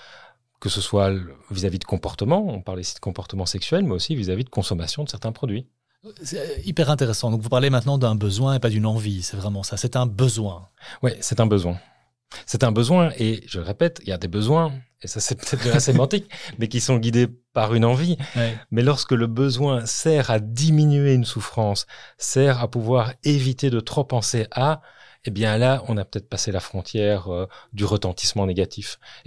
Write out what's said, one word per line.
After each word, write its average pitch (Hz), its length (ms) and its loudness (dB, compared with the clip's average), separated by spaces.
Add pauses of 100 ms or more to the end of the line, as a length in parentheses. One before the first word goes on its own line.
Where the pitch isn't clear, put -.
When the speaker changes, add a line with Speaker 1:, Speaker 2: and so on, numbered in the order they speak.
(580)
Speaker 1:
que 101 120 -4
ce 101 100 -4
soit 98 300 2
le, 90 240 -6 (160)
vis-à-vis 95 280 -2
de - 60 -12
comportement, 147 640 -2
on 104 140 -6
parle 92 180 -8
ici - 140 -8
de - 60 -20
comportement 95 440 -6
sexuel, 160 400 -2
mais 139 80 0
aussi 92 240 -4
vis-à-vis 98 280 -2
de 127 40 -10
consommation 90 560 -4
de - 60 -8
certains - 220 -6
produits. 117 340 -6 (560)
Speaker 2:
C'est 156 420 -8
hyper 160 240 0
intéressant. 123 420 0
Donc, 113 120 0
vous 117 80 -8
parlez 131 180 4
maintenant 135 300 2
d'un 120 160 2
besoin 107 400 2
et 131 40 2
pas 117 120 2
d'une 107 160 2
envie. 104 360 -2
C'est 95 140 -8
vraiment 98 280 -4
ça. - 120 -8
C'est 123 200 -2
un 127 100 2
besoin. 104 640 0 (320)
Speaker 1:
Oui, 127 80 2 (100)
c'est - 200 0
un 113 60 6
besoin. 90 300 2 (720)
C'est - 180 0
un 113 80 4
besoin, 151 460 4
et 110 280 -2
je - 120 -10
le 82 80 -8
répète, 165 380 -2
il - 40 -8
y 98 40 -4
a 90 40 -4
des 85 100 -6
besoins, 127 460 0 (300)
et - 40 -12
ça 107 140 -8
c'est - 140 -2
peut-être - 320 -4
de - 20 2
la 117 120 4
Speaker 2:
<laughs> 127 100 2
Speaker 1:
sémantique, 131 420 2 (260)
mais 113 80 -2
qui 120 140 -2
sont 131 160 2
guidés 117 320 4 (240)
par 110 220 2
une 113 100 4
envie. 143 320 2 (200)
Speaker 2:
Ouais. 117 200 0 (140)
Speaker 1:
Mais 113 100 0
lorsque 135 320 2
le 117 140 4
besoin 127 580 0
sert 143 460 0
à 110 80 4
diminuer 143 760 4
une 123 140 4
souffrance, 104 600 -2 (300)
sert 131 460 2
à 117 80 -2
pouvoir 117 420 0 (100)
éviter 139 460 2
de 120 120 2
trop 139 240 -2
penser 117 460 -2
à, 147 300 0 (460)
eh 123 40 -4
bien 107 280 2
là, 131 300 4
on 113 100 0
a 98 80 -4
peut-être - 240 -10
passé 101 220 -4
la 95 80 -2
frontière, 101 680 -2
euh, 90 180 -4 (280)
du 101 100 -2
retentissement 98 640 0
négatif. 92 520 -2 (280)